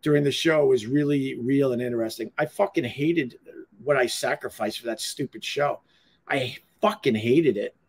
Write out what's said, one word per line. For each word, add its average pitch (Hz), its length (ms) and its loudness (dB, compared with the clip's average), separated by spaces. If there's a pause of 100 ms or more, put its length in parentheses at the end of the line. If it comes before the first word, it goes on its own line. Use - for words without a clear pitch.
during 147 220 4
the 139 80 2
show 156 340 2
was 127 200 4
really 139 540 0
real 135 340 2
and 120 80 -2
interesting. 113 560 -4
I 151 80 0
fucking 170 380 -2
hated 143 540 -2 (460)
what 202 140 2
I 359 80 2
sacrificed - 760 -4
for 117 80 -10
that 113 120 -6
stupid - 440 -8
show. - 360 -2 (480)
I 131 300 -4 (240)
fucking 208 340 2
hated 120 420 4
it. - 180 -6 (140)